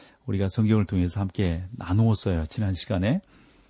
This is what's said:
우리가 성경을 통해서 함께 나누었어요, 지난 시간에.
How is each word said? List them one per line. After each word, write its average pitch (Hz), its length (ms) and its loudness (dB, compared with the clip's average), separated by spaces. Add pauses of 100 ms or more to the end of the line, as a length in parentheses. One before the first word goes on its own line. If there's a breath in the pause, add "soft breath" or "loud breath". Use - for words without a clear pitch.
(280 loud breath)
우리가 98 200 0
성경을 107 380 2
통해서 90 340 0
함께 92 520 -2
나누었어요, 101 760 0
지난 98 300 -4
시간에. 101 460 -2 (480 soft breath)